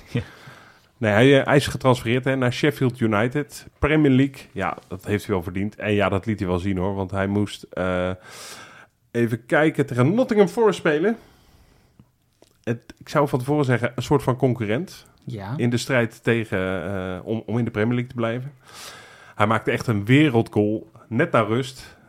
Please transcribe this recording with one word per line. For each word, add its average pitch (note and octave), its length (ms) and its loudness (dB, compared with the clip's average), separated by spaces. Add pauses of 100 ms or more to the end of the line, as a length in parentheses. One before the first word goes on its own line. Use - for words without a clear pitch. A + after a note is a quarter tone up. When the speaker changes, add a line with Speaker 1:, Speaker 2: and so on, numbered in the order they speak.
(120)
Speaker 1:
Ja. - 100 -4 (760)
Speaker 2:
Nee, A2 140 0
hij, C3+ 280 6
eh, - 60 -2
hij C3 100 4
is C#3 120 2
getransfereerd, B2 560 0
hè, C3+ 120 0
naar B2 180 0
Sheffield C#3 460 0
United, A#2 680 -2 (120)
Premier D3+ 320 4
League. C3 300 2 (100)
Ja, F#2 260 -4 (100)
dat F#2 180 -14
heeft G#2 200 -2
hij G#2+ 80 -2
wel F2+ 100 0
verdiend. F#2+ 320 -6
En G#2 180 -2
ja, G2 160 2
dat F#2+ 160 -2
liet G#2+ 140 -2
hij G2 80 -2
wel F2+ 120 0
zien, F#2+ 180 -2
hoor. F#2+ 180 -2
Want F#2+ 160 -6
hij G2 160 -2
moest, G2+ 360 -2
eh, F#2 480 -4 (1000)
even A#2+ 340 -2
kijken, D3+ 400 2
tegen B2 280 2
Nottingham A3 340 4
Forest G#3+ 320 2
spelen. F3 380 0 (1500)
Het, A#2 160 -4 (180)
ik - 120 -20
zou C#3+ 180 2
van C3+ 120 0
tevoren C#3+ 260 0
zeggen, B2 300 0
een A#2+ 80 -4
soort C#3+ 200 2
van B2 120 0
concurrent. B2 720 -2 (180)
Speaker 3:
Ja. G#2+ 340 -10
Speaker 2:
In A#2+ 120 2
de A#2+ 80 0
strijd A#2 460 -2
tegen, F#2+ 680 -2
eh, F#2 300 -6
om, A2+ 220 -6
om G#2+ 120 -4
in A#2+ 80 0
de A2+ 60 -6
Premier A2 220 0
League B2 160 -4
te - 60 -14
blijven. A#2+ 380 -6 (800)
Hij G#2+ 120 2
maakte A2 240 0
echt A#2 160 -2
een G2+ 180 0
wereldgoal, A#2 840 2 (200)
net A#2 240 -2
na B2 100 4
rust. A#2 560 -4 (120)